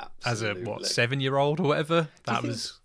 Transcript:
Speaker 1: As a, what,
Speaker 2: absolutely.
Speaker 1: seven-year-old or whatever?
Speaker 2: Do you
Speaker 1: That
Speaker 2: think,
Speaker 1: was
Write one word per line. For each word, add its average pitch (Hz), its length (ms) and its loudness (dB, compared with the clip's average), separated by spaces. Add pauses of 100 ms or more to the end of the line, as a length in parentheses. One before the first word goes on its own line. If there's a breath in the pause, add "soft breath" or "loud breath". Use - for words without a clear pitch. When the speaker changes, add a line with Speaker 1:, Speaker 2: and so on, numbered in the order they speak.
(240)
Speaker 1:
As 113 180 0
a, 110 60 0
what, 104 100 -2
Speaker 2:
absolutely. 110 260 -6
Speaker 1:
seven-year-old 139 760 2
or 139 80 2
whatever? 156 340 2
Speaker 2:
Do 156 40 -6
you - 40 -12 (160)
Speaker 1:
That 117 160 0
Speaker 2:
think, - 100 -2
Speaker 1:
was - 320 -10